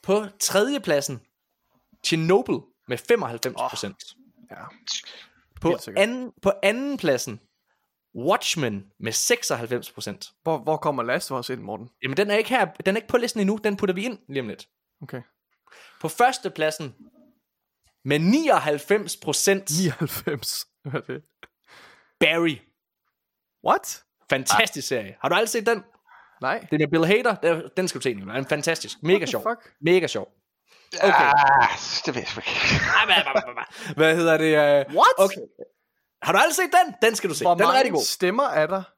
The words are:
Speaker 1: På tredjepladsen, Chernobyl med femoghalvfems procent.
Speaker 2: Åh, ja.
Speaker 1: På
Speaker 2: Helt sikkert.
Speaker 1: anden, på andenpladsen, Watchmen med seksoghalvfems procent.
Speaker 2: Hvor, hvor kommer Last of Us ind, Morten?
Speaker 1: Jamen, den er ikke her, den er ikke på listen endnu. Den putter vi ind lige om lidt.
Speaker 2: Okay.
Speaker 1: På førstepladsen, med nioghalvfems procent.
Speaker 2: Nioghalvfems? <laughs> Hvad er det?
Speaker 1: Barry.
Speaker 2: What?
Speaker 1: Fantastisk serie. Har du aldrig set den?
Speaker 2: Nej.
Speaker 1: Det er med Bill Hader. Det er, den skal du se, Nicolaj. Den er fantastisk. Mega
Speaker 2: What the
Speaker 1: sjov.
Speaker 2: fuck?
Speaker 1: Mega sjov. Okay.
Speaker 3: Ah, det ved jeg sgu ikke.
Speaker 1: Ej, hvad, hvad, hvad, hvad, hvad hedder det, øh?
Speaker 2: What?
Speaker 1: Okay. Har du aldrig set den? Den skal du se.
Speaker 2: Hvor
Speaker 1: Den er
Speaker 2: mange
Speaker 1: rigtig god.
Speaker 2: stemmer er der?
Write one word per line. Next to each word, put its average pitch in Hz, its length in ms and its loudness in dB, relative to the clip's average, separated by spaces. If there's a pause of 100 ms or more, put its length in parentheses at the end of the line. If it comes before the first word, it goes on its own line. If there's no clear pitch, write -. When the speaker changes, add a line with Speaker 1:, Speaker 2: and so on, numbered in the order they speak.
Speaker 1:
På 208 220 0 (140)
tredjepladsen, 185 800 0 (840)
Chernobyl 170 500 2 (320)
med 123 100 -4
femoghalvfems 127 580 -2 (140)
procent. - 340 -10 (480)
Speaker 2:
Åh, - 60 -20
ja. - 60 -20 (1000)
Speaker 1:
På 165 80 0
Speaker 2:
Helt 165 140 -2
sikkert. 143 200 -4
Speaker 1:
anden, 247 280 -4 (100)
på 196 100 2 (120)
andenpladsen, 202 760 -2 (760)
Watchmen 123 720 -2 (140)
med 113 120 -8
seksoghalvfems 120 800 -4
procent. - 340 -12 (180)
Speaker 2:
Hvor, 160 140 -2
hvor 151 200 -2
kommer 139 260 -4
Last 131 280 -4
of 127 80 -6
Us 120 100 -10
ind, 123 120 -8
Morten? 107 280 -12 (140)
Speaker 1:
Jamen, 131 140 -4
den 202 140 0
er 208 40 2
ikke 220 140 0
her, 240 160 2
den 190 300 -4
er - 20 -2
ikke 220 100 -8
på 254 100 0
listen 233 220 -2
endnu. 208 240 0
Den 208 140 -2
putter 185 180 0
vi 196 100 -6
ind 240 120 -6 (120)
lige 139 120 -4
om 113 60 -8
lidt. - 200 -14 (340)
Speaker 2:
Okay. 131 200 -14 (800)
Speaker 1:
På 160 60 -6
førstepladsen, 160 880 -2 (1080)
med 147 140 2
nioghalvfems 190 1000 2
procent. 196 540 0 (100)
Speaker 2:
Nioghalvfems? - 840 -4
<laughs> - 160 -20
Hvad 135 180 -12
er - 120 -18
det? 147 100 -12 (960)
Speaker 1:
Barry. 160 380 2 (1120)
Speaker 2:
What? - 360 -2 (260)
Speaker 1:
Fantastisk 131 580 0
serie. 107 340 -4
Har 139 80 -2
du 175 60 0
aldrig 220 140 0
set 226 160 -4
den? 226 180 0 (580)
Speaker 2:
Nej. 139 180 -2
Speaker 1:
Det - 140 -6
er 151 40 0
med 151 100 2
Bill 160 180 2
Hader. 220 300 2
Det 165 140 0
er, 165 120 0 (160)
den 185 100 0
skal 143 120 -8
du - 40 -10
se, 127 100 0
Nicolaj. 98 220 -10
Den 135 100 -4
er - 40 -20
fantastisk. 156 540 -4
Mega 170 140 4
Speaker 2:
What 165 100 -2
the 131 40 -6
Speaker 1:
sjov. 110 180 -4
Speaker 2:
fuck? - 320 -10
Speaker 1:
Mega 165 260 2
sjov. 104 220 -6 (720)
Okay. 196 100 6
Speaker 3:
Ah, 139 560 6 (360)
det 139 100 -4
ved 123 60 -4
jeg - 60 -10
sgu - 120 -8
ikke. - 120 -6 (480)
Speaker 1:
Ej, 220 60 4
hvad, 190 100 4
hvad, 139 280 2
hvad, 123 100 -12
hvad, - 420 -12
hvad 160 200 6
hedder 165 220 4
det, 156 80 2
øh? 147 500 4
Speaker 2:
What? 415 220 6
Speaker 1:
Okay. 190 240 2 (800)
Har 151 100 -2
du 190 60 4
aldrig 302 180 4
set 359 140 0 (160)
den? 262 160 -12
Den 220 140 4
skal 196 140 -4
du 147 60 -4
se. - 80 -4
Speaker 2:
Hvor 175 100 4
Speaker 1:
Den 170 80 2
er - 40 6
Speaker 2:
mange 233 140 4
Speaker 1:
rigtig 247 140 2
god. 147 100 0
Speaker 2:
stemmer 202 400 -2
er 156 240 0
der? 190 160 -4 (140)